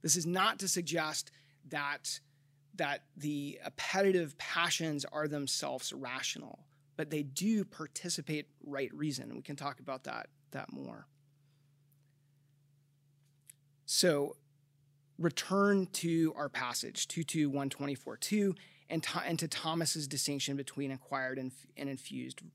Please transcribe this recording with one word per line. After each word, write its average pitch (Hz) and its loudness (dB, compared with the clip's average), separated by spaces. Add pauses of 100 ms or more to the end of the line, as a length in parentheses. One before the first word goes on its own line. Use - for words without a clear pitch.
This 160 6
is 170 0
not 190 4
to 190 0
suggest 160 0 (380)
that, 143 -2 (560)
that 147 0 (120)
the 143 -4
appetitive 185 4
passions 165 2
are 151 -2
themselves 143 -2
rational, 131 -6 (320)
but 151 -2
they 151 0
do 190 2
participate 160 -4 (180)
right 139 -2
reason. 135 -2
We 123 -8
can 147 -8
talk 139 -6
about 131 -8
that, 117 -6 (240)
that - -8
more. - -12 (2750)
So 147 4 (840)
return 196 4
to 165 4
our 143 -2
passage, - -2
two - -2
two 147 2
one 139 0
twenty-four 135 -6
two 202 4 (340)
and, 160 -2 (180)
and 165 0
to 165 0
Thomas's 160 0
distinction 139 -2
between 139 -4
acquired 135 -4
and, 131 -4 (260)
and 143 -4
infused 131 -8 (140)